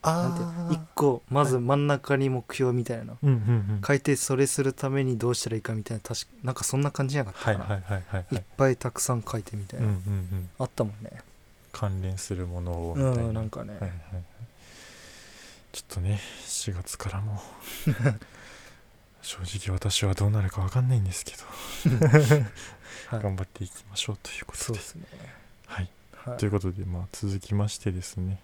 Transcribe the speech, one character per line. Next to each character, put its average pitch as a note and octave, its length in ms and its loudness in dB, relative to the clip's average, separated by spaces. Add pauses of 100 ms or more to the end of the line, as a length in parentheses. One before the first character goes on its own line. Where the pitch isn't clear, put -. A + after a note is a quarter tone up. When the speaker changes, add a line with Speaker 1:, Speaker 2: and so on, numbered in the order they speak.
Speaker 1:
あ E3 140 2
ー。 - 20 2
Speaker 2:
な F3 60 2
ん E3+ 60 -2
て E3+ 60 -2
い - 40 -2
う E3+ 240 -4
の、 E3+ 40 2
一 D#3+ 80 0 (140)
個、 C3+ 340 4
ま C#3 160 6
ず B2+ 140 4
真 B2 160 4
ん C#3+ 120 4
中 C#3+ 300 4
に C3+ 140 4
目 B2 240 -4
標 B2+ 180 4
み A#2+ 120 2
た A#2+ 100 -2
い A#2 40 -4
な A#2 60 -8
の。 A2+ 80 -10
Speaker 1:
は A#2+ 40 -12
い。 - 80 -18
う - 40 6
ん - 20 8
う B2+ 40 8
ん A#2+ 40 4
う - 20 2 (400)
ん。 - 60 -4
Speaker 2:
書 C#3+ 80 4
い C#3 60 4
て、 C#3+ 160 4
そ - 200 0
れ C3+ 100 6
す C#3+ 160 0
る C3 100 2
た C#3 160 -4
め C3+ 160 2
に B2+ 140 0
ど A#2 120 2
う A#2+ 40 4
し - 80 -2
た A#2 80 -4
ら A2+ 60 0
い - 20 0
い G2+ 40 -4
か A2+ 120 -4
み A2 80 -2
た A#2 120 -6
い - 20 -4
な、 G#2 40 -6
確 - 220 -6
か、 - 40 -10 (180)
な B2+ 80 0
ん - 20 -2
か - 100 -4
そ - 120 0
ん C#3 40 4
な C#3+ 100 2
感 C3+ 180 0
じ C#3 60 -2
じ D3 60 2
ゃ A#2+ 40 0
な F#2+ 80 -6
か - 60 -14
っ - 40 -10
た A2+ 100 2
か F#2+ 60 2
な。 F2 60 -6
Speaker 1:
は G2+ 140 0
い F#2+ 40 -6
は G2 160 -2
い - 0 -
は - 0 -
い F#2 100 -6
は G2 100 -2
い - 20 0
は F2+ 120 -8
い。 - 40 0
Speaker 2:
い - 20 0
っ F#2+ 40 -4 (140)
ぱ C3+ 140 6
い A#2+ 60 2
た B2 140 -4
く - 100 -10
さ B2+ 140 0
ん A2+ 80 -2
書 - 140 -6
い G#2+ 60 -4
て - 140 -10
み G2+ 80 -6
た - 120 -12
い - 40 -6
な。 A2+ 60 2
Speaker 1:
う - 40 4
ん - 20 2
う - 20 2
ん F#2 40 -2
う - 20 -4 (360)
ん。 F2+ 220 -6
Speaker 2:
あ C3 60 -2
っ - 100 -6
た - 100 0
も G#2 140 -4
ん G#2+ 60 -12
ね。 - 60 -12 (600)
Speaker 1:
関 F#2+ 280 -2
連 F#2+ 160 -2
す - 180 -6
る F2+ 120 -4
も F2 140 -6
の F2 120 -4
を E2+ 240 -4
み C#3 60 2
た C3 100 4
い B2 40 2
な。 A#2 80 0
Speaker 2:
う A2+ 80 -2
ん、 - 20 -2
な A2 60 -2
ん A2 100 -4
か - 140 -10
ね。 G#2 80 -12
Speaker 1:
は - 60 -12
い - 40 -10
は G2 40 -4
い F2 40 -4
は F2 40 -10 (260)
い。 - 20 -14 (1500)
ち - 80 -10
ょ - 100 -20
っ - 40 -10
と F#2+ 60 -2
ね、 G2 200 0 (260)
四 - 260 -4
月 F2+ 240 -6
か F#2+ 140 -6
ら F#2+ 100 -4
も。 G#2 260 -4
Speaker 2:
<laughs> - 760 0 (1000)
Speaker 1:
正 - 200 -10
直 F#2+ 320 -4
私 G2 300 2
は F#2+ 100 4
ど G2+ 140 4
う - 20 6
な G#2+ 100 4
る F#2+ 100 2
か - 100 -4
わ F#2 100 0
か B2+ 100 2
ん B2+ 80 4
な B2+ 60 6
い A2+ 60 6
ん F#2+ 40 2
で F#2 60 0
す - 140 -6
け - 120 -12
ど。 - 60 -16 (560)
Speaker 2:
<laughs> C#3+ 480 8 (640)
は A2+ 80 -2
い。 G#2+ 40 -4
Speaker 1:
頑 G2 120 0
張 F#2 80 -4
っ F#2 40 -4
て - 180 -10
い F2+ 40 -8
き - 220 -16
ま G2 60 -8
し - 120 -2
ょ G#2+ 40 -4
う G2+ 100 -6
と - 80 -12
い - 100 -10
う - 60 -12
こ - 60 -16
と - 60 -12
で。 - 60 -6
Speaker 2:
そ A#2+ 80 -2
う G#2+ 40 -2
で F#2+ 60 -8
す - 120 -16
ね。 - 120 -14 (600)
Speaker 1:
は - 160 -6
い。 F#2 80 -6 (220)
Speaker 2:
は - 240 -10
い。 - 20 -8
Speaker 1:
と G#2 80 2
い - 20 2
う - 40 2
こ G2+ 80 2
と F#2+ 100 0
で、 F#2 140 -6
ま F2+ 160 -4
あ、 F#2+ 100 -6
続 G2 300 -2
き - 140 -4
ま G#2 120 4
し - 120 -4
て G2+ 120 -2
で F2+ 120 -4
す - 160 -10
ね F#2 260 -2